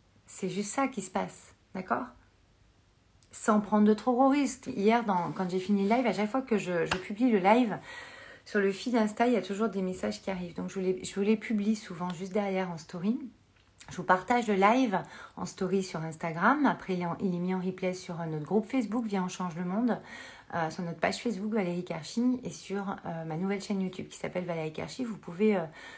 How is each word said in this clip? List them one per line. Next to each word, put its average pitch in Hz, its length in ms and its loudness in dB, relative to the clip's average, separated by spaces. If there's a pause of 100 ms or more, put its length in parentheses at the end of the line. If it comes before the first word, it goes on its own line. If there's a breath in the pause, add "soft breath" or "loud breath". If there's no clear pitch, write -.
(260)
c'est - 220 -4
juste 202 220 -4
ça 269 160 2
qui 262 160 -4
se - 80 -10
passe, - 440 -6 (200)
d'accord ? 190 320 -2 (1300)
sans 214 260 4
prendre 208 260 4
de 214 80 8
trop 247 180 2
gros 254 160 6
risques. 269 400 0
Hier, 220 360 4
dans, 175 280 0
quand 180 180 -2
j'ai 185 80 0
fini 196 240 2
le 202 120 4
live, 247 120 2
à 208 60 2
chaque 208 180 0
fois 269 100 0
que 262 160 0
je, 170 300 0
je 165 120 0
publie 220 320 0
le 214 80 6
live, 202 400 6 (640 loud breath)
sur - 160 0
le 196 100 4
feed 220 240 -4
Insta, 220 320 4
il 247 60 4
y 233 40 4
a 185 60 2
toujours 202 260 -2
des 190 140 -2
messages 185 400 -4
qui - 80 -6
arrivent. 180 240 -6
Donc, 185 160 -6
je - 80 -6
les, 185 260 0
je - 160 -4
les 214 160 4
publie 214 380 0
souvent 180 360 -6
juste 180 220 -8
derrière 190 380 0
en 170 80 -8
story. 190 400 -2 (720)
Je - 60 -10
vous 180 80 -6
partage 247 420 4
le 208 80 2
live 202 480 4 (340 loud breath)
en 180 100 -6
story 190 360 0
sur 175 180 -6
Instagram. 170 640 2
Après, 185 300 2
il 175 60 0
est 175 60 -2
en, 170 120 -2
il 185 160 0
est 175 60 -2
mis 180 140 0
en 185 60 0
replay 185 320 -2
sur, 180 280 -8
euh, 170 60 -4
notre 151 200 -4
groupe 214 200 2
Facebook, 233 400 -2
Viens, 196 180 0
on 185 40 -2
change 180 280 -6
le 180 80 -4
monde, 202 360 0 (540 loud breath)
euh, 160 160 -2
sur 175 140 -6
notre 165 160 -6
page 190 200 0
Facebook, 214 320 -4
Valérie 180 320 0
Karching, 233 600 0
et 196 60 -6
sur, 196 540 -6
euh, 165 200 -6
ma 160 120 -6
nouvelle 196 240 -2
chaîne 196 200 -2
YouTube 185 280 -4
qui - 80 -16
s'appelle - 280 -4
Valérie 160 280 -4
Karching. 165 320 -6
Vous 220 140 -6
pouvez, 196 380 2
euh, 170 80 0 (340 loud breath)